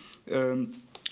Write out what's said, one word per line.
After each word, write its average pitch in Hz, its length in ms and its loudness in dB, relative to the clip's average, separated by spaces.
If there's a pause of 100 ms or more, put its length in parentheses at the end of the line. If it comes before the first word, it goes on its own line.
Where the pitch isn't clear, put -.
(260)
ähm, 127 480 2 (380)